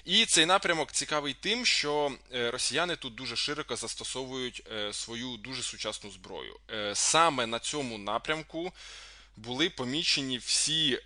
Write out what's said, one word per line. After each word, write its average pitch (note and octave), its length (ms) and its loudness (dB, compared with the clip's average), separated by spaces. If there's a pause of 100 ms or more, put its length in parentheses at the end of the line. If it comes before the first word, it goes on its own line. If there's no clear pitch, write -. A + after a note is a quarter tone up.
І G#3 220 4
цей D#3+ 200 6
напрямок F3 460 4
цікавий C#3+ 420 0
тим, A3+ 320 0
що, D3 460 2 (220)
е, A#2+ 160 0
росіяни D3 460 0
тут B2 180 -10
дуже A#2+ 220 -8
широко C#3 400 -2
застосовують, B2+ 840 -6 (100)
е, G#2 200 -2
свою A#2 440 -6
дуже B2 260 -8
сучасну G#2+ 480 -6
зброю. F#2 460 -10 (140)
Е, G#2 240 -2
саме D3+ 520 6
на A#2 120 -2
цьому B2 400 -4
напрямку D#3 720 -4 (640)
були B2+ 340 0
помічені C3 680 0
всі, D3 680 2